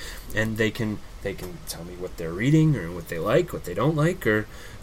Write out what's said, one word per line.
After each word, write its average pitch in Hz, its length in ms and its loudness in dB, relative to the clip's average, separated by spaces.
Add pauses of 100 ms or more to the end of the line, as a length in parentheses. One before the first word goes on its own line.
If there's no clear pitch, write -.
(340)
and 110 240 2
they 110 140 4
can, 107 260 -2 (240)
they 98 140 -2
can 85 320 -10
tell 82 160 -8
me 90 100 -12
what 90 240 -8
they're 85 160 -4
reading 147 420 6
or 87 160 -4
what 87 180 -8
they 85 100 -4
like, 123 340 2
what - 120 -6
they 90 100 -6
don't 139 200 2
like, 170 300 2
or, 107 220 2 (360)